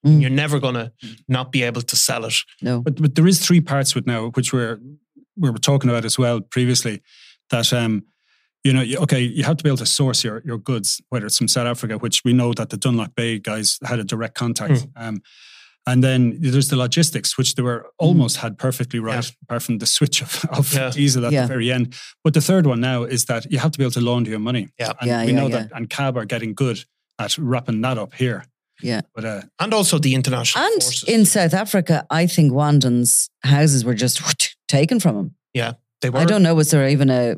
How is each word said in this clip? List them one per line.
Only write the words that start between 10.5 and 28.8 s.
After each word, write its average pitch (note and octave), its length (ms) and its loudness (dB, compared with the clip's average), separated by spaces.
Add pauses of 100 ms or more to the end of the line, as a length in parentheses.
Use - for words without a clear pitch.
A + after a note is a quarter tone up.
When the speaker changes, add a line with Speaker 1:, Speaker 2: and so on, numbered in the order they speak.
Speaker 3:
goods, G#2+ 520 -4
whether A2+ 160 -4
it's A2 120 -2
from A2+ 100 0
South A#2+ 200 0
Africa, A2+ 300 -6
which - 260 -4
we B2 100 4
know A#2+ 200 2
that A2 160 -6
the G#2+ 80 -8
Dunlop A2 380 -2
Bay A#2 240 -4
guys G#2+ 460 -2
had A#2+ 140 -4
a A2 40 -6
direct A2 320 -6
contact. A#2 380 -2
Speaker 2:
Mm. B2+ 220 0
Speaker 3:
Um, A2+ 260 -10 (680)
and B2+ 160 4
then B2+ 360 2
there's C3+ 280 2
the - 80 0
logistics, B2+ 600 0
which B2+ 180 0
they B2+ 80 -2
were A#2+ 240 -4
Speaker 1:
Mm. - 40 -20 (160)
Speaker 3:
almost D#3+ 300 4
had A2+ 200 -8
perfectly B2 420 -4
right, A2+ 260 -4
Speaker 2:
Yeah. - 60 -12 (120)
Speaker 3:
apart A#2+ 200 -6
from A2+ 160 -2
the A2 60 -6
switch - 360 0
of, - 240 -8
<laughs> - 60 -4
of C#3 220 0
Speaker 2:
Yeah. C3 180 -2
Speaker 3:
diesel C3 340 2
at A#2 60 0
Speaker 1:
Yeah. C#3 120 2
Speaker 3:
the A#2+ 40 0
very A#2+ 240 -2
end. B2 240 -2 (280)
But D#3 100 2
the D#3 80 4
third F#3 260 4
one A#2+ 140 2
now B2 220 0
is A#2+ 220 -2
that A#2 260 -4
you C#3 80 0
have D#3 120 0
to - 60 -10
be C#3 60 0
able B2 100 0
to A#2+ 80 -2
launder A#2+ 280 0
your G#2+ 100 -6
money. A2 300 -4 (100)
Speaker 2:
Yeah. A2+ 220 -4
Speaker 3:
And B2 80 -4
Speaker 1:
Yeah, A#2 160 0
Speaker 3:
we A2+ 60 2
Speaker 1:
yeah, C3 80 4
Speaker 3:
know C#3 80 0
Speaker 1:
yeah. B2 160 -2
Speaker 3:
that, A2 100 -14
and A#2 160 -10
cab C3+ 280 -4
are A2 80 -6
getting A2+ 280 -6
good A#2 300 -2 (340)
at G#2+ 200 -6
wrapping B2 440 -2
that B2+ 160 -2
up G2+ 160 -10
here. A#2+ 320 -4 (360)